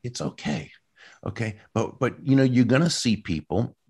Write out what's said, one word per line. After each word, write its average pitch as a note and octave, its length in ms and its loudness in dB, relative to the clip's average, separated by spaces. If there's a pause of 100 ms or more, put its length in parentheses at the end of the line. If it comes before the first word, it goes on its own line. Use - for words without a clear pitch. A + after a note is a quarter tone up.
it's A#2+ 160 -10
okay. - 500 -8 (560)
Okay. G#2+ 340 -6 (140)
But, - 240 -2
but, B2+ 240 -2
you C3+ 140 2
know, C3+ 80 6
you're B2+ 220 4
gonna C3+ 240 4
see A#2 260 0
people, F2 580 -4 (160)